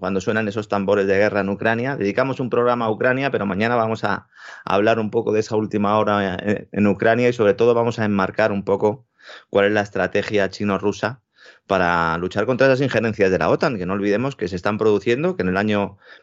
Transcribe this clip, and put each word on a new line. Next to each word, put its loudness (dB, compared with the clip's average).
cuando -2
suenan -2
esos -6
tambores 0
de 2
guerra 2
en -4
Ucrania. -2
Dedicamos -2
un -4
programa 0
a 0
Ucrania, 0
pero -4
mañana 0
vamos -2
a -4
hablar 2
un -4
poco -2
de 2
esa -4
última 0
hora, 0
eh, -4
en 2
Ucrania 2
y 2
sobre 2
todo 4
vamos 0
a 0
enmarcar 0
un -4
poco -2
cuál 2
es 2
la 2
estrategia 0
chino-rusa -2
para 2
luchar -2
contra 2
esas 2
injerencias 0
de 2
la 2
otan, 0
que -6
no -4
olvidemos -2
que -6
se -6
están -2
produciendo, 0
que -4
en -2
el -2
año, -2